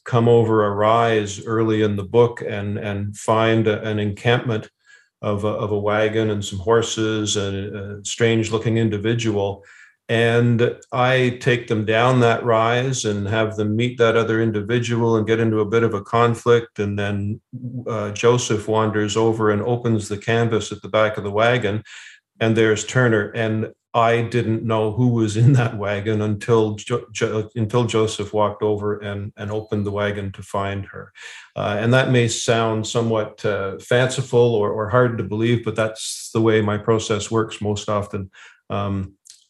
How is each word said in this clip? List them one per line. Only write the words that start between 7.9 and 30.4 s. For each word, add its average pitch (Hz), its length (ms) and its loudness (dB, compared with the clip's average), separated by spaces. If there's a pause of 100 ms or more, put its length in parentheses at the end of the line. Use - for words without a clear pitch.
strange 113 480 0
looking 113 260 0
individual. 104 840 -2 (440)
And 117 680 2 (160)
I 127 480 2
take 123 260 0
them 107 180 -2
down 120 360 4
that 117 240 2
rise 120 600 0
and 101 220 -2
have 107 300 -2
them 107 180 -2
meet 123 240 -2
that 113 180 4
other 113 240 2
individual 113 760 0
and 107 100 0
get 113 140 2
into 110 200 2
a 104 80 0
bit 113 140 2
of 107 120 0
a 98 100 -6
conflict. 117 720 2
And 101 180 -2
then, 101 440 -4 (480)
uh, 104 240 -6
Joseph 117 560 2
wanders 107 480 2
over 113 340 4
and 101 120 2
opens 120 460 0
the 101 100 -6
canvas 113 520 0
at - 120 -12
the 98 60 -14
back 107 280 2
of 98 80 -8
the 101 80 -6
wagon, 110 500 0 (560)
and 113 180 2
there's 110 280 2
Turner. 113 460 2
And 110 420 -4 (220)
I 117 260 4
didn't 110 420 -2
know 110 300 -2
who 123 160 2
was 110 300 0
in 120 160 8
that 117 240 0
wagon 104 420 -2
until 107 540 2
Jo-, 117 380 -6
Jo-, 107 420 -4
until 120 300 0
Joseph 107 500 -2
walked 104 280 0
over 104 360 -2
and, 101 400 -10
and 104 120 -8
opened 107 360 -4
the 101 40 -4
wagon 101 420 -4
to 101 100 -16